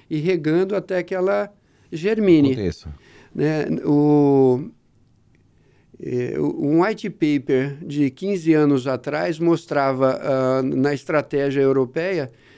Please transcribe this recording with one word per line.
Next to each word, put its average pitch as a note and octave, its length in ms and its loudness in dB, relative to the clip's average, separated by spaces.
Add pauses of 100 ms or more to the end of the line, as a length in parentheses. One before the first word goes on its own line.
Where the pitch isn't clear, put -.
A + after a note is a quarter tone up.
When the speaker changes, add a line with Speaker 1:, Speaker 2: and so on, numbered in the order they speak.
Speaker 1:
e D#3+ 80 -4
regando E3+ 580 0
até F#3 280 -4
que F3+ 100 -12
ela G3+ 400 -2 (380)
germine. F3 600 2
Speaker 2:
Aconteça. F#2+ 360 -6 (460)
Speaker 1:
Né, D3+ 320 0 (180)
o, D3 840 4 (1300)
é, B2 380 -4
o, D3 260 -2
um D#3+ 180 2
white A3 260 -4
paper C#3+ 760 -2
de C#3+ 240 0
quinze E3 440 -2
anos C#3+ 340 2
atrás D3 520 -4
mostrava, C#3 840 0
ah, C3 420 0
na C#3 300 0
estratégia C#3 680 -2
europeia C3+ 720 0 (260)